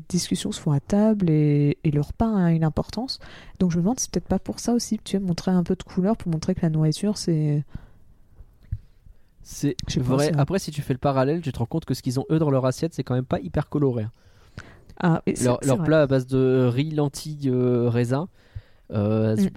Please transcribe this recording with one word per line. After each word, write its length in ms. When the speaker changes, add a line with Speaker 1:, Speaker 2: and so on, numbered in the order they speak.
Speaker 1:
discussions 440
se 80
font 100
à 80
table 500
et, 540
et 80
le 100
repas 320
a 200
une 100
importance. 560
Donc 140
je 60
me 40
demande 160
si 60
c'est 80
peut-être 160
pas 100
pour 220
ça 120
aussi, 300
tu 160
veux 80
montrer 240
un 140
peu 100
de 80
couleur 340
pour 140
montrer 240
que 80
la 80
nourriture, 480
c'est 460
Speaker 2:
C'est 320
Speaker 1:
Je 60
sais 60
pas, 60
Speaker 2:
vrai. 200
Speaker 1:
c'est 120
Speaker 2:
Après, 220
si 100
tu 120
fais 100
le 80
parallèle, 400
tu 100
te 80
rends 80
compte 180
que 100
ce 80
qu'ils 180
ont 100
eux 80
dans 120
leur 140
assiette, 300
c'est 80
quand 140
même 80
pas 160
hyper 280
coloré, 360
hein. 80
Speaker 1:
Ah, 240
et 80
c'est, 120
Speaker 2:
Leur, 140
Speaker 1:
c'est 60
Speaker 2:
leur 120
Speaker 1:
vrai. 80
Speaker 2:
plat 160
à 40
base 220
de 440
riz, 200
lentilles, 580
euh, 400
raisins, 380
euh, 440
Speaker 1:
Mm. 40